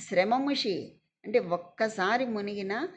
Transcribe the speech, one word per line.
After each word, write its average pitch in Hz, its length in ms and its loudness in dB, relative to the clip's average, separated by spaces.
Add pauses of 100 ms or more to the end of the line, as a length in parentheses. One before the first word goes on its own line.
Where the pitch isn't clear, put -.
శ్రమముషి 214 840 2 (340)
అంటే 220 120 4
ఒక్కసారి 208 880 0
మునిగిన 202 720 -4